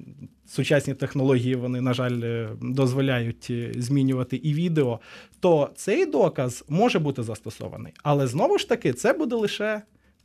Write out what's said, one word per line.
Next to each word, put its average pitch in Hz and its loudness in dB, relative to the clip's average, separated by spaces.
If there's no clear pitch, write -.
сучасні 139 2
технології, 131 2
вони, 123 -2
на 127 2
жаль, 123 -2
е, 117 -4
дозволяють, 127 0
е, 117 -4
змінювати 131 0
і 151 -2
відео, 151 0
то 165 4
цей 302 0
доказ 185 0
може 190 2
бути 143 -2
застосований. - -12
Але, 143 2
знову 233 2
ж - -2
таки, 170 0
це 240 2
буде 262 -2
лише 214 -2